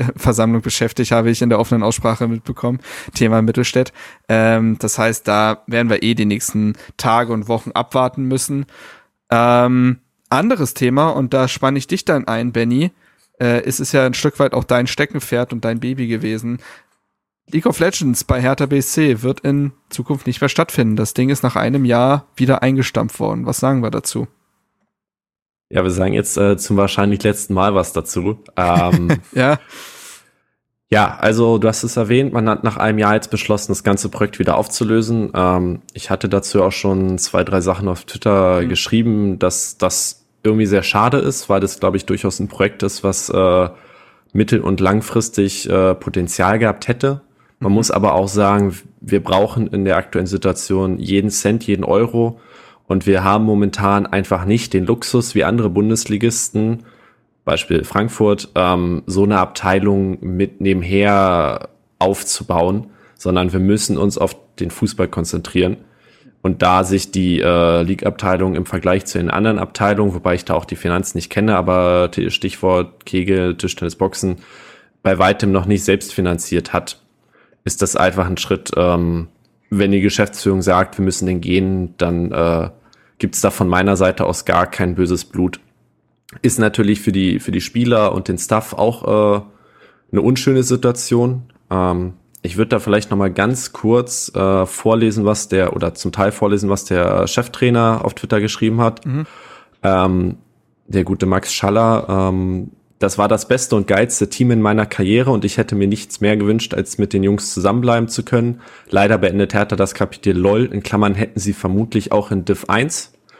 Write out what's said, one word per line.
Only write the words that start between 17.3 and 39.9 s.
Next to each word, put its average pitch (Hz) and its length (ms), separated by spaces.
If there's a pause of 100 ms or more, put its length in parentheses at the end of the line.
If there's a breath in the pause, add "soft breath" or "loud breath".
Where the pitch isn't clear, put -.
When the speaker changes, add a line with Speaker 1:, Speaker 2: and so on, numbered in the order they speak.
Speaker 1:
League 160 140
of - 140
Legends 160 440
bei 127 180
Hertha 135 260
B 139 100
S 135 140
C 139 300
wird 131 180
in 139 340 (160)
Zukunft 139 380
nicht 123 120
mehr 139 100
stattfinden. 117 460
Das 110 180
Ding 127 160
ist 139 140
nach 123 120
einem 131 280
Jahr 127 520
wieder 131 260
eingestampft 127 580
worden. 113 260
Was 123 140
sagen 131 220
wir 110 100
dazu? - 360 (1400)
Speaker 2:
Ja, 92 140
wir 92 80
sagen 92 220
jetzt, 104 240
äh, 101 200
zum 101 200
wahrscheinlich 101 460
letzten 104 320
Mal 98 180
was 92 180
dazu. 90 480 (160)
Ähm, 87 680
Speaker 1:
<laughs> - 80
Ja. 135 260 (1300 loud breath)
Speaker 2:
Ja, 104 300
also 113 380
du 107 100
hast 110 140
es 120 160
erwähnt, 120 360
man 110 140
hat 107 160
nach 110 140
einem 107 220
Jahr 104 160
jetzt - 160
beschlossen, 104 400
das - 120
ganze 101 260
Projekt - 280
wieder - 200
aufzulösen. 113 760
Ähm, 90 480 (120)
ich - 180
hatte 95 180
dazu 98 320
auch 92 100
schon 95 460
zwei, 90 260
drei 92 180
Sachen 92 260
auf 90 180
Twitter 95 560
Speaker 1:
Mhm. 85 80
Speaker 2:
geschrieben, 104 720
dass - 400
das - 400 (240)